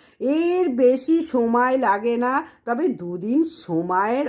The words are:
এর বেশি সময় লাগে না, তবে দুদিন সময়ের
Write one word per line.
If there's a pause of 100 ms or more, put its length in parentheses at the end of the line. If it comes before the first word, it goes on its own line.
(200)
এর
বেশি
সময়
লাগে
না, (200)
তবে
দুদিন
সময়ের